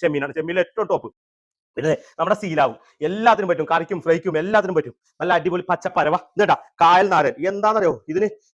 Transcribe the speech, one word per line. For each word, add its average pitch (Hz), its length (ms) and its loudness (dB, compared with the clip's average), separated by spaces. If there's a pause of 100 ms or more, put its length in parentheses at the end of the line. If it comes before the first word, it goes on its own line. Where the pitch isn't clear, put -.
ചെമ്മീനാണ്. 143 320 -2
ചെമ്മീനിൽ 165 280 -2
ഏറ്റവും 196 300 -4
ടോപ്പ്. 156 240 -4 (640)
പിന്നെ 151 160 0 (260)
നമ്മുടെ 185 220 0
സീലാവും, 151 360 -2 (240)
എല്ലാത്തിനും 208 480 2
പറ്റും, 156 240 0
കറിക്കും 165 300 -2
ഫ്രൈക്കും 165 360 0
എല്ലാത്തിനും 190 360 0
പറ്റും. 135 200 -2 (260)
നല്ല 175 140 0
അടിപൊളി 175 340 -2
പച്ച 180 180 -4 (100)
പരവ. 156 180 2
ഇത് - 260 -4
കേട്ടാ, 185 160 4 (240)
കായൽ 180 280 6
നാരൻ. 151 260 2 (160)
എന്താണെന്നറിയോ, 202 580 0
ഇതിന് 190 200 -2 (260)